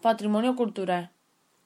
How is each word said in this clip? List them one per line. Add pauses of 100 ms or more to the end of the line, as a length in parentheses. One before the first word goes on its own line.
Patrimonio
cultural. (560)